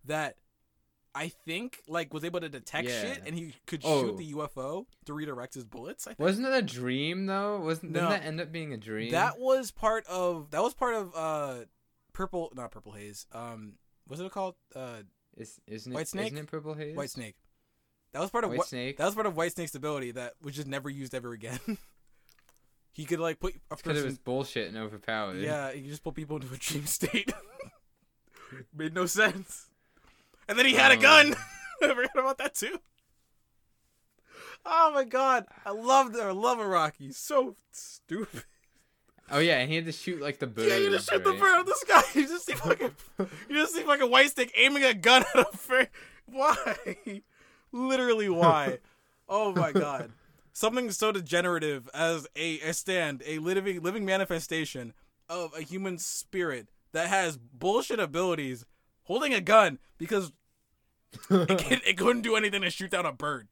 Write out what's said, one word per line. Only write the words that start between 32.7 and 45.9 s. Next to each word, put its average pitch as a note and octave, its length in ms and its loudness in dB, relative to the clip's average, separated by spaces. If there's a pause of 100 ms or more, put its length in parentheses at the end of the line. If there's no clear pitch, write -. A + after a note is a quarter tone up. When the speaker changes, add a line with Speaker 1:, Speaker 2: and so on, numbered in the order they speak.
Speaker 1:
Oh E4 280 8
my C4+ 120 4
god, B3+ 400 4 (200)
I G3+ 60 -6
love A#3+ 420 4
the, A#3 100 -4
I G3 80 -2
love A#3 280 2
Araki. D#3+ 560 0
So C4+ 400 0 (160)
stupid. - 720 -10 (880)
Speaker 2:
Oh C#3+ 80 2
yeah, D#3+ 200 4
and B2+ 100 0
he D#3 80 0
had E3 80 -4
to D#3+ 80 -8
shoot, E3+ 280 -6
like, C#3+ 180 -6
the C3+ 80 -2
bird. A2 200 0
Speaker 1:
Yeah, - 100 6
you G4 120 4
just - 200 0
shoot - 140 2
the G4 80 6
Speaker 2:
right? F#4 80 0
Speaker 1:
bird. F#4 260 6
This C5 200 -2
guy, - 160 8 (120)
<laughs> - 60 -
you C#4 80 2
just F4 180 -6
see - 80 -4
fucking, - 380 0 (560)
you C#4+ 80 -4
just D#4+ 180 2
see E4+ 100 -4
fucking C#4 280 2
White C4+ 200 8
Snake B3 260 -2
aiming C#4 260 6
a B3+ 100 6
gun A3+ 360 8
<laughs> - 40 -6
at - 140 8
a - 100 -10 (100)
bird. B3+ 200 4 (380)